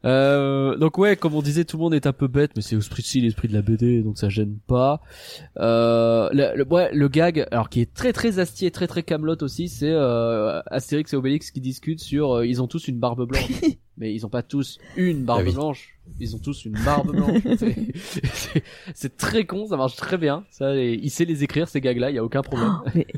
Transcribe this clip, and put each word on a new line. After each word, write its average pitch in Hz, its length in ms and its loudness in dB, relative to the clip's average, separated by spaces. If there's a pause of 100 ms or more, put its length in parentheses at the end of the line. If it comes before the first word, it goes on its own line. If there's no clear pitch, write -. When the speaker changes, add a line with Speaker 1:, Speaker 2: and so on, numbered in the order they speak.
Speaker 1:
Euh, 135 720 4
donc 156 200 2
ouais, 202 160 6
comme 156 220 0
on 151 60 0
disait, 147 220 2
tout 160 120 -8
le 160 80 -2
monde 165 100 2
est 147 140 2
un 135 40 2
peu 139 140 0
bête, 143 300 2
mais 107 60 -2
c'est - 120 -4
l'esprit, 107 300 -2
si, - 160 0
l'esprit 117 260 0
de 107 80 -2
la 104 80 2
B 110 140 2
D, 117 260 2
donc 107 160 -4
ça 104 100 0
gêne 104 280 -2 (100)
pas. 131 340 2 (600)
Euh, 117 720 4
le, 139 240 2
le, 139 120 2
ouais, 170 240 4
le 143 160 4
gag, 156 440 2
alors 113 160 0
qui 120 140 -2
est - 120 -4
très 247 180 0
très 208 280 0
Astier, 175 320 -2
très 175 160 -4
très 170 160 -4
Kaamelott 156 400 -2
aussi, 165 240 -6
c'est, 143 240 -2
euh, 117 720 2
Astérix 147 460 -2
et 147 40 0
Obélix 135 360 -2
qui 143 80 -8
discutent 131 400 -6
sur, 143 380 0
euh, 120 80 2
ils 123 140 0
ont 127 60 0
tous 160 220 -6
une 123 100 -4
barbe 120 300 -2
blanche, 135 200 0 (220)
Speaker 2:
<laughs> - 260 -14
Speaker 1:
mais 110 160 -6
ils 110 140 -6
ont - 20 -8
pas 120 140 -4
tous - 360 -4 (180)
une 175 260 0
barbe 113 220 2
Speaker 3:
Ah - 20 2
oui. 90 80 2
Speaker 1:
blanche, 143 460 -6 (180)
ils 113 160 -6
ont 117 60 -10
tous - 240 -8
une 107 200 -6
barbe 147 280 2
blanche. 202 260 2 (100)
Speaker 2:
<laughs> 247 100 2
Speaker 1:
C'est, 220 180 0 (580)
c'est, - 280 -4 (320)
c'est - 220 -10
très 220 300 0
con, 202 220 -6
ça 185 80 -2
marche 131 180 0
très - 240 -4
bien, 156 320 0
ça, 139 260 -2
et 120 240 0
il 131 100 -2
sait 170 160 0
les 147 180 0
écrire 156 240 -2
ces 143 120 -2
gags-là, 127 300 0
il 139 60 -2
y - 20 0
a 110 60 0
aucun 135 180 -2
problème. 135 300 0 (120)
Speaker 2:
Oh, - 80 -2
mais, 165 140 2 (120)